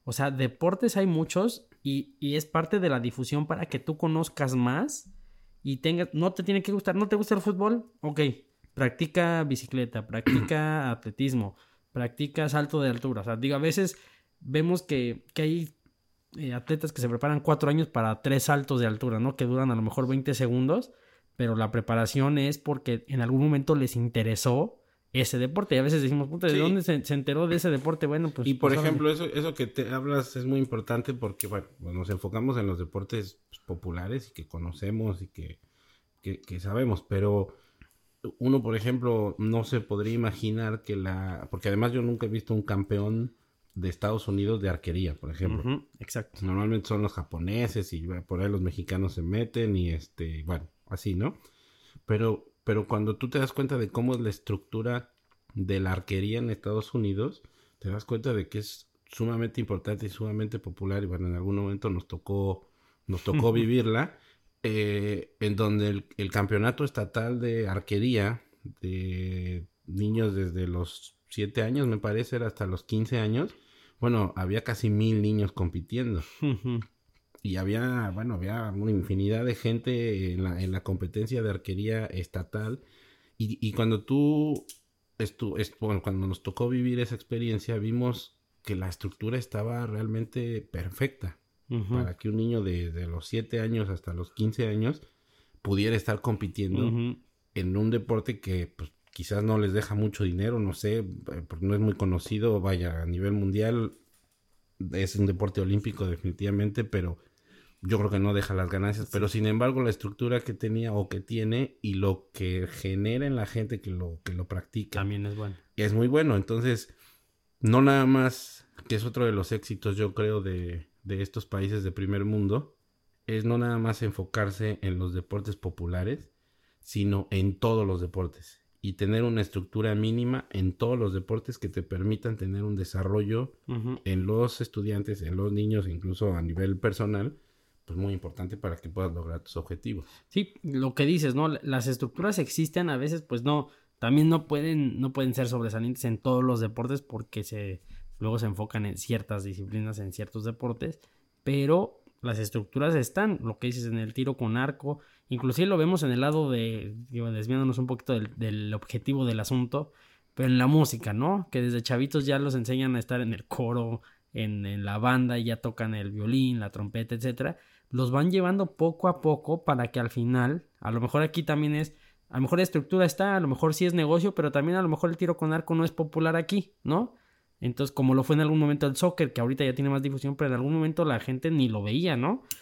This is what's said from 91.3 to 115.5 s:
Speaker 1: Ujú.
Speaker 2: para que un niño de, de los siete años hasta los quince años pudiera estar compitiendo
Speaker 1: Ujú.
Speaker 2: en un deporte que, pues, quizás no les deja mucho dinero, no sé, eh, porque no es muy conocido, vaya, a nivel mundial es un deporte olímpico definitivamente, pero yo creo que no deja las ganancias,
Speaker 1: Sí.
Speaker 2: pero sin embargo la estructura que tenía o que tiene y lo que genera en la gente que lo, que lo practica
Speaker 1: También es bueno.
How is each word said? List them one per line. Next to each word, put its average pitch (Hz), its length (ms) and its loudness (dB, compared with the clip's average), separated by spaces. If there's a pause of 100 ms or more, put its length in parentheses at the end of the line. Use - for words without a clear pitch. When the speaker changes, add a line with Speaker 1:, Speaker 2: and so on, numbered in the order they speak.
Speaker 1:
Ujú. 113 240 -2
Speaker 2:
para 90 220 0
que 110 120 -6
un 107 80 0
niño 113 260 0
de, 87 280 -2
de 85 160 -6
los 82 220 -6
siete 113 320 -4
años 110 280 0
hasta 90 240 -6
los 87 200 -6
quince 110 340 0
años 110 340 0 (640)
pudiera 101 340 2
estar 104 240 -2
compitiendo 104 680 0
Speaker 1:
Ujú. 117 300 -2 (360)
Speaker 2:
en 92 220 -2
un 110 140 2
deporte 113 500 -2
que, 92 260 -2
pues, - 240 -12 (220)
quizás 101 300 -4
no 110 160 2
les 101 140 2
deja 104 220 0
mucho 104 300 0
dinero, 101 360 0
no 95 140 0
sé, 107 240 -2
eh, 110 60 -2 (440)
porque 82 180 -6
no 101 80 2
es 104 60 2
muy 107 140 4
conocido, 104 640 2
vaya, 87 420 0
a 82 40 -4
nivel 92 260 0
mundial 107 640 2 (1000)
es 95 240 0
un 101 100 4
deporte 98 340 0
olímpico 101 460 0
definitivamente, 101 800 0
pero 90 340 -2 (640)
yo 98 160 2
creo 101 120 2
que 101 80 2
no 101 160 4
deja 98 200 0
las 92 160 0
ganancias, 101 360 -2
Speaker 1:
Sí. - 60 -12
Speaker 2:
pero 101 160 2
sin 107 180 0
embargo 123 360 2
la 117 80 2
estructura 117 500 -2
que 110 140 -6
tenía 113 380 -2
o 101 160 0
que 101 120 -6
tiene 113 640 -2
y 104 120 -2
lo 95 380 0
que 92 340 -2
genera 104 600 -2
en 135 100 0
la 107 100 -2
gente 110 340 -4
que 98 100 -8
lo, 90 320 -6
que 95 120 -6
lo 90 140 -4
practica 98 520 -6
Speaker 1:
También 101 260 -2
es 104 100 -6
bueno. 101 200 -6 (200)